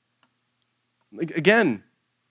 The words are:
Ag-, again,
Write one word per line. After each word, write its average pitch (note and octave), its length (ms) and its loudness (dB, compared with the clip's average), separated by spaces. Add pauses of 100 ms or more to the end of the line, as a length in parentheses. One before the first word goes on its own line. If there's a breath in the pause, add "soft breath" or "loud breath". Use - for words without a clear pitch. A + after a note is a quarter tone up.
(1200)
Ag-, D#3+ 160 -8
again, D#3+ 480 2 (460)